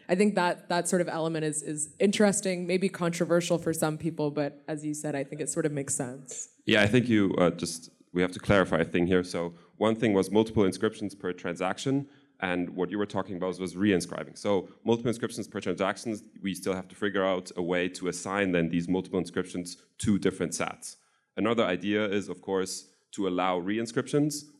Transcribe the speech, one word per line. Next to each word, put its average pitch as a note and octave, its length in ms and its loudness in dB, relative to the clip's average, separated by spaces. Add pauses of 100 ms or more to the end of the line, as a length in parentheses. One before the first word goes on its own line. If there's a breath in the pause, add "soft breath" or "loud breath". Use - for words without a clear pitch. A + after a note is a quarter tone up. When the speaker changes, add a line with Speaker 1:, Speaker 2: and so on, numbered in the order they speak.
(100)
Speaker 1:
I F3+ 40 4
think G#3 200 4
that F3+ 340 0
that F3 200 0
sort F3+ 120 4
of E3+ 80 0
element D#3+ 360 -2
is, D3+ 180 -4
is D3+ 260 -6 (100)
interesting, G3 680 2
maybe F#3 240 2
controversial E3+ 640 0
for E3 160 -2
some D#3 240 -2
people, D#3 340 -2
but D3 380 -4
as D3+ 160 -6
you D3+ 80 -4
said, D3 240 -6
I C#3 80 -2
think D3 160 -10
it C#3 80 -4
sort E3 160 -2
of D3 80 0
makes C#3 220 -4
sense. - 560 -8 (160)
Speaker 2:
Yeah, G#2+ 160 6
I G#2 40 8
think A#2+ 220 4
you, G#2 300 4
uh, F2 120 6
just, - 400 -6 (220)
we F2+ 80 2
have F2+ 120 2
to - 60 -12
clarify F2+ 420 4
a E2+ 40 4
thing E2+ 220 2
here. F2+ 180 4
So F2 300 -6 (240 loud breath)
one A2 180 2
thing A2+ 160 2
was F#2+ 180 4
multiple A2 340 4
inscriptions G2 500 -2
per F2+ 180 -6
transaction, F#2+ 760 -4 (320 soft breath)
and F2+ 300 -2
what E2+ 200 -4
you G#2 80 -4
were G2+ 80 -2
talking F#2+ 300 -6
about F2+ 100 -4
was, F2+ 140 -4
was F2 140 -6
reinscribing. F2 600 0
So F#2+ 320 0 (160 loud breath)
multiple A#2 240 2
inscriptions A#2 400 -4
per G2+ 120 -8
transactions, G2+ 600 -2 (200)
we F#2+ 100 -2
still F#2+ 220 -2
have F#2 140 -6
to - 60 -20
figure G2 300 0
out F#2 320 0
a F2+ 60 -2
way F2+ 280 0
to F2+ 180 -6
assign F#2+ 440 0
then E2+ 160 2
these E2+ 200 0
multiple F#2 300 0
inscriptions F2+ 600 -6 (200 soft breath)
to G2+ 200 2
different F2 340 0
sats. - 440 -6 (400)
Another A2+ 280 2
idea G2+ 400 0
is, F#2+ 240 -2
of E2+ 140 -10
course, F#2+ 460 -4 (240 soft breath)
to F#2+ 160 -2
allow F2+ 320 0
reinscriptions, B2 840 -2 (160)